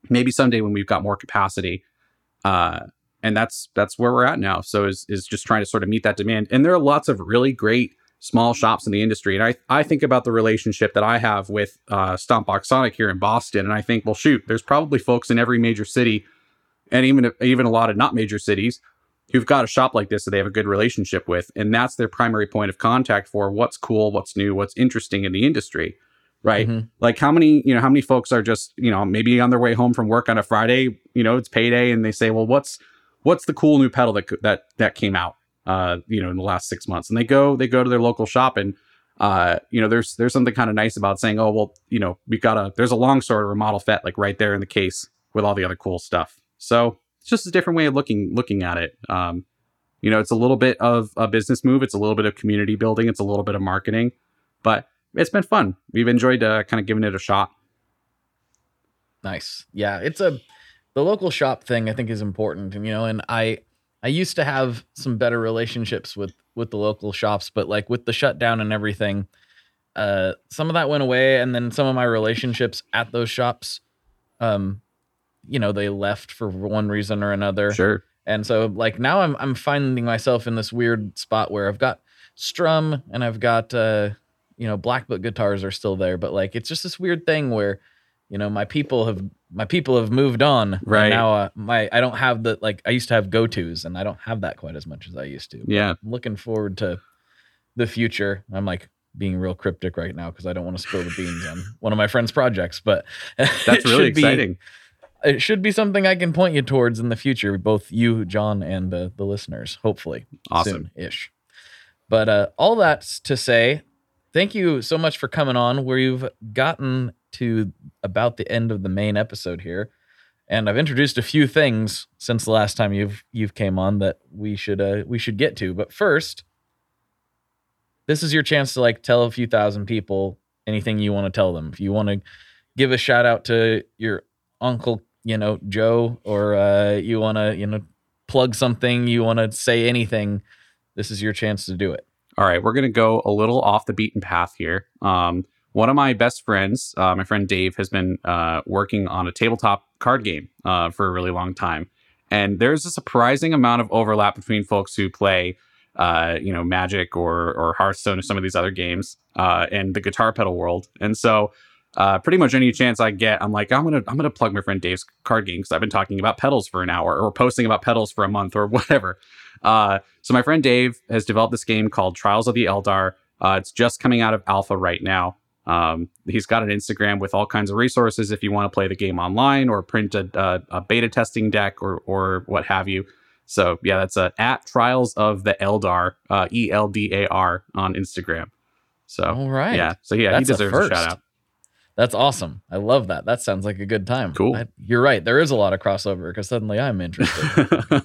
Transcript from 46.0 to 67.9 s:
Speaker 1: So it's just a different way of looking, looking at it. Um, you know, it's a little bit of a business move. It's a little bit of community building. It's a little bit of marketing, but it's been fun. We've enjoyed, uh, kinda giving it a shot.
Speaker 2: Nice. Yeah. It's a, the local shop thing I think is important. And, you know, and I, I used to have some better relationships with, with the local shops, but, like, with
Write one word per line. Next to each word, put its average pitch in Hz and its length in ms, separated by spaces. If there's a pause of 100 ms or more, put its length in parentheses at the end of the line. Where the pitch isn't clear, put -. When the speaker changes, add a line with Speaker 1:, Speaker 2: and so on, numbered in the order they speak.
Speaker 1:
So 117 400 (200)
it's - 100
just - 180
a 170 40
different 175 240
way 156 120
of 139 80
looking, 104 380
looking 101 300
at 87 140
it. 85 200 (120)
Um, 90 340 (580)
you 107 80
know, 110 100
it's 104 120
a 117 40
little 123 200
bit 131 220
of 117 400
a 113 100
business 113 380
move. 131 180
It's 127 100
a 104 60
little 107 160
bit 107 100
of 104 100
community 104 400
building. 110 340
It's 107 100
a 104 60
little 101 180
bit 101 120
of 98 60
marketing, 107 500 (520)
but 110 240 (280)
it's 165 160
been 202 120
fun. 107 320 (160)
We've 117 160
enjoyed, 123 360
uh, 110 200
kinda 110 200
giving 107 200
it 104 120
a 92 40
shot. 98 320 (1700)
Speaker 2:
Nice. - 500
Yeah. 101 260
It's 147 220
a, 156 180 (540)
the 143 100
local 190 280
shop 131 320
thing 113 260
I 110 40
think 120 160
is 107 120
important. 98 540
And, 104 100
you 110 80
know, 110 120
and 110 220
I, 113 320 (440)
I 117 60
used 165 280
to 160 60
have 135 500
some 120 240
better 120 220
relationships 113 760
with, 98 180 (220)
with 117 160
the 110 60
local 104 340
shops, 104 380
but, - 180
like, 107 220
with 117 160